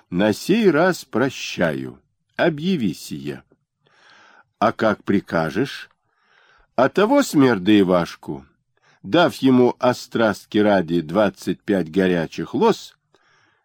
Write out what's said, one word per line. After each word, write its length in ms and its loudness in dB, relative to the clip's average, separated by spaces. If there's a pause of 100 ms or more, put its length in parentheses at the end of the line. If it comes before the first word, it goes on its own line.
на 240 0
сей 360 2
раз 360 0
прощаю, 920 -4 (360)
объяви 580 -2
сие». 500 -12 (1160)
«А 120 2
как 320 -2
прикажешь?» 880 -4 (840)
«А 120 2
того 340 2
смерда 580 4
Ивашку, 640 -2 (560)
дав 340 2
ему 440 4
острастки 800 -2
ради 440 2
двадцать 600 -2
пять 300 -4
горячих 600 -2
лос, 420 -2 (680)